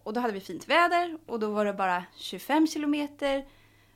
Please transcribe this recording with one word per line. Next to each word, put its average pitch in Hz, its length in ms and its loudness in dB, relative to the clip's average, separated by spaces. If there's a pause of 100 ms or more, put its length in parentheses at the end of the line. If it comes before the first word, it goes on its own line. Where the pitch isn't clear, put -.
och 214 100 -8
då 240 80 -2
hade 240 140 0
vi 190 60 -8
fint - 280 -10
väder 339 580 4
och 226 140 -6
då 214 100 0
var 208 140 0
det 202 80 0
bara 185 320 0 (120)
tjugofem 294 500 2
kilometer. 294 800 -2 (500)